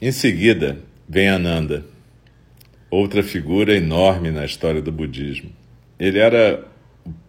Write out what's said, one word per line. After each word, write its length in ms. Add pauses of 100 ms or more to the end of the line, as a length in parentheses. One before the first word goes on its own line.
Em 120
seguida, 640 (280)
vem 200
Ananda, 580 (1040)
outra 340
figura 520
enorme 560
na 140
história 360
do 120
budismo. 560 (500)
Ele 200
era 460 (400)
o 60 (180)